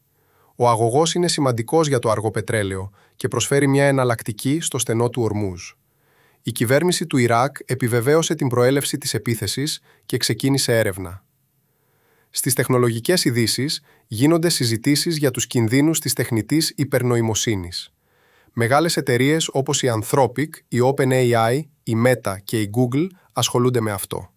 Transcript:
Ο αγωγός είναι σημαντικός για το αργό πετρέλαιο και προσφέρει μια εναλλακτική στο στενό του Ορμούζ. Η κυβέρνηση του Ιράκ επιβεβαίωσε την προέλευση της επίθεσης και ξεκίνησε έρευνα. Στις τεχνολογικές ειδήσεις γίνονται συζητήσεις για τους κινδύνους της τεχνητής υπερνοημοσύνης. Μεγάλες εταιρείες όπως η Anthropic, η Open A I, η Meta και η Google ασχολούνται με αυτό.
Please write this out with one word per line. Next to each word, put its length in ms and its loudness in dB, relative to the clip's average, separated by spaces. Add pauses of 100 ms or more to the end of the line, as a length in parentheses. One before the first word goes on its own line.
(560)
Ο 140 2
αγωγός 440 2
είναι 140 0
σημαντικός 600 0
για 120 0
το 100 0
αργό 220 0
πετρέλαιο 600 -4 (240)
και 120 -4
προσφέρει 400 0
μια 180 4
εναλλακτική 760 0
στο 160 -6
στενό 320 0
του 120 -4
Ορμούζ. 400 -4 (840)
Η 40 -2
κυβέρνηση 560 2
του 100 0
Ιράκ 480 2
επιβεβαίωσε 720 0
την 120 -2
προέλευση 500 2
της 160 -6
επίθεσης 680 -4 (240)
και 120 -2
ξεκίνησε 600 0
έρευνα. 460 -2 (1080)
Στις 240 -4
τεχνολογικές 720 2
ειδήσεις 560 -2 (260)
γίνονται 420 2
συζητήσεις 680 0
για 140 2
τους 160 -4
κινδύνους 520 2
της 140 -4
τεχνητής 640 0
υπερνοημοσύνης. 1160 -2 (600)
Μεγάλες 440 2
εταιρείες 540 0
όπως 320 -2
η 100 0
Anthropic, 560 0 (180)
η 140 -4
Open 300 2
A 220 4
I, 280 2 (220)
η 100 -4 (120)
Meta 380 0
και 180 -2
η 120 -4
Google 340 0 (260)
ασχολούνται 480 0
με 100 -2
αυτό. 460 -8